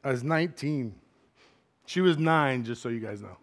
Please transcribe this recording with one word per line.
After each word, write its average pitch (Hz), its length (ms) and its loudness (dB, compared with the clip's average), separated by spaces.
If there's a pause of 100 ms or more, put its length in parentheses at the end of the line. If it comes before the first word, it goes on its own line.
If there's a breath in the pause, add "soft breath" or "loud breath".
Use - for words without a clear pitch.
I 139 80 -4
was 123 140 -2
nineteen. 147 680 -2 (880 soft breath)
She - 160 -2
was 180 160 6
nine, 147 480 4
just 113 160 -6
so 127 80 -6
you 117 100 -4
guys 104 220 -8
know. 95 220 -16